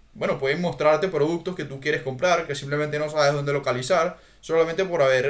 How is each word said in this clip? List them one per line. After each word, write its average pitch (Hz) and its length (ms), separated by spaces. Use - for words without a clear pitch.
bueno, 180 260
pueden 143 220
mostrarte 156 480
productos 165 460
que 151 100
tú 135 140
quieres 151 220
comprar, 160 460
que 143 80
simplemente 147 420
no 151 120
sabes 147 240
dónde 143 200
localizar, 143 640
solamente 165 420
por 175 200
haber, 131 260